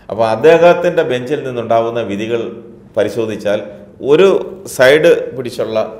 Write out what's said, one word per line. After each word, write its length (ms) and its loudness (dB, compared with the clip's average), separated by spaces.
അപ്പോൾ 200 -2
അദ്ദേഹത്തിന്റെ 720 4
ബെഞ്ചിൽ 440 -4
നിന്നുണ്ടാവുന്ന 540 -2
വിധികൾ 500 -6
പരിശോധിച്ചാൽ 640 -4
ഒരു 540 2
സൈഡ് 600 4
പിടിച്ചുള്ള 640 -6